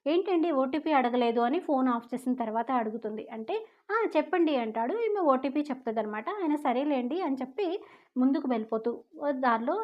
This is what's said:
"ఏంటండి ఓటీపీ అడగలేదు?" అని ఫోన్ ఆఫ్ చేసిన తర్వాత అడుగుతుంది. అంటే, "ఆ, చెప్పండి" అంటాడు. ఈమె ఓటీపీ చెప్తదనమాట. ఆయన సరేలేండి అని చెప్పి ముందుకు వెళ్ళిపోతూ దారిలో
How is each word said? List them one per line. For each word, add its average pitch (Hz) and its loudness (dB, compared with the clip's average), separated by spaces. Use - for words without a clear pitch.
"ఏంటండి 339 2
ఓటీపీ 277 0
అడగలేదు?" 240 2
అని 254 2
ఫోన్ 262 2
ఆఫ్ 233 0
చేసిన 247 -4
తర్వాత 226 -2
అడుగుతుంది. 220 -2
అంటే, 226 -6
"ఆ, 415 0
చెప్పండి" 311 2
అంటాడు. 233 -2
ఈమె 415 0
ఓటీపీ 277 2
చెప్తదనమాట. 220 -4
ఆయన 330 0
సరేలేండి 277 0
అని 269 -2
చెప్పి 262 -4
ముందుకు 269 2
వెళ్ళిపోతూ 226 -2
దారిలో 254 2